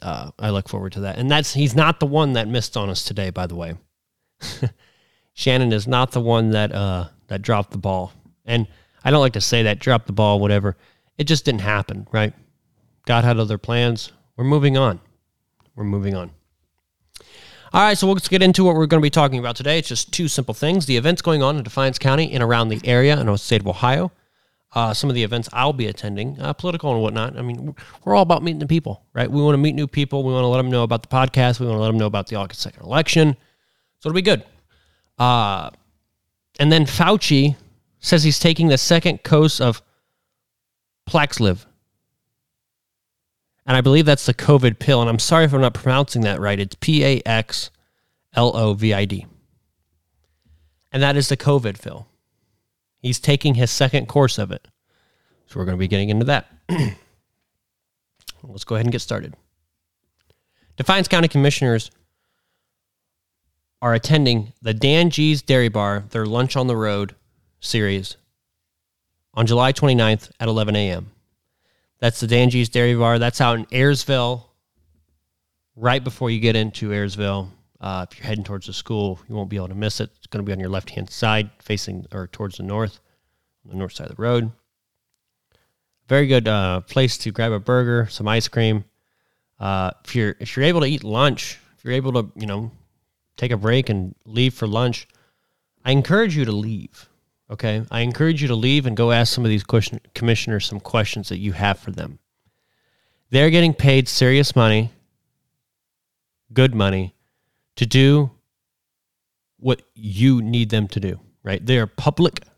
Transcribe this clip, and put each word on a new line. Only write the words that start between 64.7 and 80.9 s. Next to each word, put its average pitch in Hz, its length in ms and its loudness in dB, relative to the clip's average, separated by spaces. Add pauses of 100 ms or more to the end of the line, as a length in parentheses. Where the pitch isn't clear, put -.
Dan 151 340 4
G's 151 320 0
Dairy 127 280 2
Bar, 101 420 -2
their 110 160 -4
Lunch 123 280 -2
on 127 120 0
the 120 100 0
Road 101 380 -2 (440)
series, 196 580 -2 (1160)
on 113 140 0
July 123 240 4
twenty-ninth 120 680 2
at 117 80 -4
eleven 107 280 0
A 101 160 -2
M. 90 200 -10 (880)
That's 120 200 -2
the 120 80 -4
Dan 120 220 4
G's 120 200 0
Dairy 120 260 0
Bar. 117 240 2
That's 117 200 -2
out 120 180 2
in 110 100 -8
Ayersville, 127 800 0 (1300)
right 123 280 -2
before 123 260 -6
you 113 100 -2
get 113 160 2
into 110 340 -4
Ayersville. 98 600 -4 (300)
Uh, 92 300 -8
if - 80 -20
you're - 80 -16
heading 107 180 -6
towards 98 240 -12
the 92 60 -16
school, 101 460 -6 (100)
you 110 60 -12
won't 101 140 -8
be 101 80 -8
able 92 100 -8
to 95 80 -14
miss 104 240 -4
it. 110 180 -8
It's - 100 -20
gonna 104 160 -8
be 101 80 -6
on 95 80 -6
your 92 100 -8
left-hand 95 400 -10